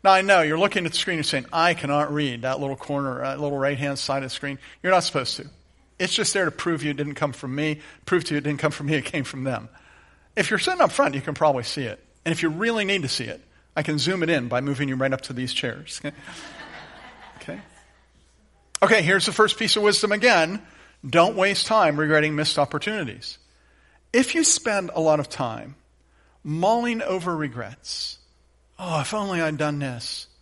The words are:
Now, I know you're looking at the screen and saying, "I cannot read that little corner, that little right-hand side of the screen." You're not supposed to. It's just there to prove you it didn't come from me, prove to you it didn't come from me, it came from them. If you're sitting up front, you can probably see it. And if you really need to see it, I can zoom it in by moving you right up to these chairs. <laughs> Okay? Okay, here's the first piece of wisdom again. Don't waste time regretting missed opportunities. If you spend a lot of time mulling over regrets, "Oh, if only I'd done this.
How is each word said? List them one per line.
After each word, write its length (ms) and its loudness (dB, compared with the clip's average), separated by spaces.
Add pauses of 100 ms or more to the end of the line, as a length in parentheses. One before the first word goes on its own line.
Now, 80 8
I 100 8
know 200 6
you're 160 2
looking 280 2
at 60 -2
the 60 -4
screen 200 -2
and 80 -2
saying, 260 -2
"I 220 4
cannot 400 0
read 300 -2
that 160 -2
little 160 -4
corner, 440 -4
that 200 -6
little 180 -2
right-hand 420 -2
side 240 -2
of 60 -8
the 60 -10
screen." 240 -8 (220)
You're 120 4
not 100 6
supposed 340 -2
to. 100 -14 (520)
It's 140 0
just 200 0
there 120 2
to 60 0
prove 320 -2
you 80 -2
it 60 -4
didn't 180 -4
come 180 -2
from 200 -8
me, 280 -2 (240)
prove 200 2
to 80 -4
you 40 0
it 60 -2
didn't 160 -2
come 120 2
from 160 -6
me, 80 2
it 100 -2
came 200 -4
from 180 -10
them. 240 -4 (680)
If 120 2
you're 100 0
sitting 220 0
up 120 4
front, 220 2
you 60 -4
can 120 -6
probably 300 2
see 200 -6
it. 200 -8 (200)
And 80 -2
if 100 -2
you 80 2
really 360 0
need 160 0
to 80 -4
see 160 -4
it, 160 -10 (340)
I 80 -2
can 160 0
zoom 240 0
it 60 0
in 180 2
by 140 0
moving 260 -2
you 80 -2
right 160 2
up 100 -4
to 120 -12
these 200 -6
chairs. 520 -6
<laughs> 60 -6 (1300)
Okay? 200 -12 (1200)
Okay, 200 6
here's 240 2
the 60 -2
first 260 4
piece 180 0
of 80 0
wisdom 280 4
again. 500 4 (460)
Don't 280 4
waste 320 2
time 300 4
regretting 380 2
missed 240 0
opportunities. 800 -4 (760)
If 220 4
you 80 2
spend 500 0
a 80 0
lot 180 6
of 100 -4
time 460 -8 (680)
mulling 580 0
over 340 -2
regrets, 800 -8 (600)
"Oh, 240 -2
if 120 -4
only 280 -2
I'd 160 -2
done 220 -2
this. 480 -8 (140)